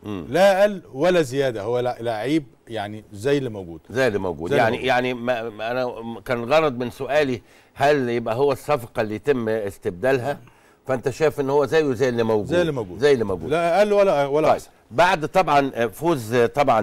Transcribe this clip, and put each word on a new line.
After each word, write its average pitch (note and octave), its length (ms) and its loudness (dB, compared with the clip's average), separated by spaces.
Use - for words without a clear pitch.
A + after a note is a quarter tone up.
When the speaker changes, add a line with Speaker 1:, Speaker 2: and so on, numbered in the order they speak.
Speaker 1:
مم. G2 260 -8
Speaker 2:
لا F#3 320 4
اقل G3+ 200 2
ولا E3+ 280 2
زياده، C3 400 -2
هو A#2+ 180 -2
لع-، B2 220 -4
لعيب، A#2 420 -2
يعني، G#2+ 360 -8
زي B2+ 240 0
اللي C3 120 -4
موجود. F2+ 400 -12
Speaker 1:
زي C3 180 0
اللي G2+ 120 0
موجود. F2 300 -4
Speaker 2:
زي C#3 60 2
اللي B2+ 80 6
Speaker 1:
يعني، A2+ 140 2
Speaker 2:
موجود. A#2+ 100 -4
Speaker 1:
يعني B2+ 260 0
ما، A#2+ 360 -4
ما A2 220 -8
انا B2+ 140 -2
م-، A#2 340 -10
كان A#2 340 -2
غرض D3+ 240 4
من B2 140 -4
سؤالي، C3+ 500 0
هل C3+ 360 2
يبقى A#2 260 -2
هو C#3 160 2
الصفقه B2 500 -4
اللي G#2+ 140 -2
يتم A#2 340 0
استبدالها؟ A2+ 880 -2
فانت C3 220 -2
شايف D3 300 0
ان C3+ 100 -2
هو C#3+ 160 2
زيه D3 280 2
زي B2+ 160 0
اللي A#2 140 0
موجود. A2 240 0
Speaker 2:
زي E3+ 140 0
اللي E3+ 100 0
موجود. G2+ 280 -8
Speaker 1:
زي C#3+ 140 4
اللي A#2 120 2
موجود. G2 240 -4
Speaker 2:
لا E3+ 300 0
اقل G#3 140 4
ولا، F#3+ 320 4
ولا D3 220 0
Speaker 1:
طيب. B2 80 4
Speaker 2:
احسن. - 140 -12
Speaker 1:
بعد D#3 360 2
طبعًا C#3+ 600 2
فوز B2+ 480 -2
طبعًا A#2+ 460 2